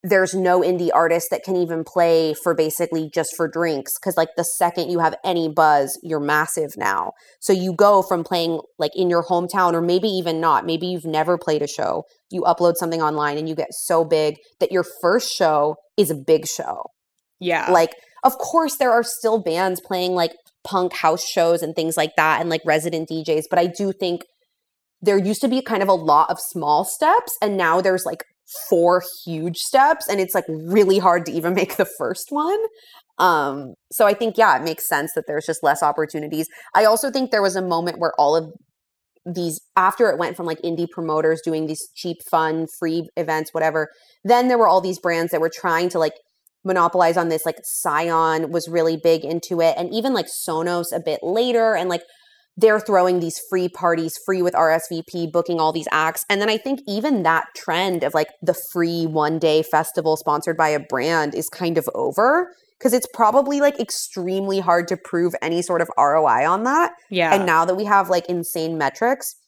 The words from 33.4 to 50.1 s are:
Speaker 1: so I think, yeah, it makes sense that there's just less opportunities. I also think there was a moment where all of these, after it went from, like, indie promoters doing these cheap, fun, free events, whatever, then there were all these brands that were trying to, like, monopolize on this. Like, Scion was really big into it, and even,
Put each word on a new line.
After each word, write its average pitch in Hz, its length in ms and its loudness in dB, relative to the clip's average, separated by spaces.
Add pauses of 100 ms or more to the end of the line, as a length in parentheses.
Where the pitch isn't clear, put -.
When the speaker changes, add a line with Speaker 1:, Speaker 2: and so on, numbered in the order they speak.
Speaker 1:
so 220 160 2
I 202 80 4
think, 220 240 -2
yeah, 202 180 6
it 127 60 -4
makes 160 260 -6
sense 156 260 -2
that 156 120 -4
there's 156 200 -4
just 160 180 -6
less 147 180 2
opportunities. 156 640 -4 (280)
I 202 100 4
also 226 260 2
think 262 200 -2
there 214 120 2
was 190 140 2
a 190 60 -2
moment 170 360 -2
where 165 200 -2
all 147 180 4
of 160 160 -2 (720)
these, 170 360 -6 (160)
after 190 340 4
it 143 80 -2
went 170 180 -4
from, 175 100 -8
like, 160 160 -6
indie 170 260 -4
promoters 160 560 0
doing 156 220 -2
these 156 160 -8 (140)
cheap, 170 220 -8 (120)
fun, 160 360 2 (120)
free 165 380 -4
events, 156 360 -4
whatever, 160 360 0 (340)
then 240 240 4
there 247 120 2
were 220 100 6
all 185 120 4
these 180 200 -6
brands 170 320 -2
that 160 80 0
were 165 120 0
trying 170 360 -2
to, 180 100 -4
like, 156 160 0 (500)
monopolize 175 520 2
on 175 120 0
this. 160 160 -2
Like, 160 200 -4
Scion 160 880 0
was 165 160 -4
really 165 280 0
big 160 280 2
into 165 360 -4
it, 165 160 4
and 175 160 -6
even, 233 220 -2